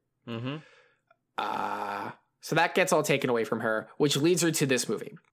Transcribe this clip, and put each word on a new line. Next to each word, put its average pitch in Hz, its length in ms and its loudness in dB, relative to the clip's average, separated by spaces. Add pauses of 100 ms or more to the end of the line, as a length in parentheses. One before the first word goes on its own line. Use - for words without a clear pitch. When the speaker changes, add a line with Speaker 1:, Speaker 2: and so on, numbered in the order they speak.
(280)
Speaker 1:
Mm-hmm. 117 300 -8 (800)
Speaker 2:
Uh, 104 760 -4 (300)
so - 140 -4
that 170 200 4
gets 180 160 4
all 156 120 4
taken 143 260 0
away 117 140 2
from 110 180 -2
her, 110 260 -2 (100)
which 147 200 2
leads 160 240 2
her 165 100 2
to 156 140 0
this 127 240 0
movie. - 280 -6 (160)